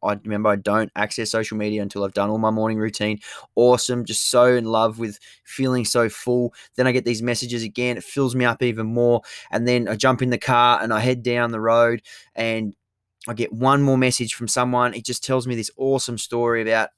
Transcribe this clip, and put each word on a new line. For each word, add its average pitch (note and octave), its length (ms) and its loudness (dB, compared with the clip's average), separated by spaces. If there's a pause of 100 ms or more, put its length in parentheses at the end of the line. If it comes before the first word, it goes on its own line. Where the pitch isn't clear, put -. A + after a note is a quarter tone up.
I G#2 120 0 (100)
remember G#2+ 260 0
I G2+ 60 4
don't G#2 400 0
access G#2+ 360 -4
social A2+ 260 -2
media G#2+ 240 -2
until G2+ 240 -4
I've G2 80 -4
done G#2+ 160 0
all A2 80 -2
my A2 140 2
morning A2 260 0
routine. G#2+ 420 -2 (360)
Awesome, B2 500 4
just - 240 -4
so B2 260 6
in A#2 100 0
love A2 320 0
with A2 220 -8 (240)
feeling B2+ 400 -2
so A#2 240 2
full. B2 460 -2 (220)
Then B2+ 120 2
I B2 60 2
get B2 120 0
these A#2 180 -2
messages A#2+ 400 -4
again. B2 340 -4
It F2 60 -12
fills C3+ 300 -2
me B2+ 120 2
up A#2+ 180 0
even A2+ 220 -2
more. A#2+ 380 2 (280)
And A#2 160 -2
then A#2+ 220 2
I A2 60 -2
jump B2+ 260 2
in B2+ 80 0
the B2 80 0
car B2 440 4
and A2+ 120 -2
I G#2+ 60 0
head B2 240 0
down A#2+ 280 0
the A2+ 80 -6
road, A#2 420 4 (340)
and A2+ 400 -4 (520)
I A#2 60 -6
get - 180 -4
one C3 300 2
more C3+ 160 4
message B2+ 380 0
from A#2+ 120 -10
someone. B2 460 0
It A2 120 -10
just - 180 -6
tells C3 240 -2
me B2 80 -4
this A2+ 200 -6
awesome C3+ 440 -2
story A#2 420 -2
about A2 360 0